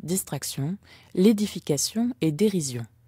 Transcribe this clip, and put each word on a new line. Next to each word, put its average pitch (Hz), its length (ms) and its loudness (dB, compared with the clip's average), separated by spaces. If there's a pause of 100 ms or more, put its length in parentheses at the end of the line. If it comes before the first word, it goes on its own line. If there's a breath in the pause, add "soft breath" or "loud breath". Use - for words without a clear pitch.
distraction, 151 760 -4 (360 soft breath)
l'édification 208 1080 2
et 160 100 2
dérision. « 147 560 0 (220)